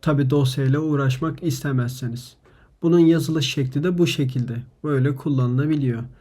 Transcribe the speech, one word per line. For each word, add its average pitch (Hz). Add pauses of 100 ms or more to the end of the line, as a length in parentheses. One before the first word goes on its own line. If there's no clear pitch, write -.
Tabi 143
dosyayla 139
uğraşmak 151
istemezseniz. 127 (460)
Bunun 170
yazılış 160
şekli 143
de 180
bu 175
şekilde. 127 (220)
Böyle 135
kullanılabiliyor. 131 (180)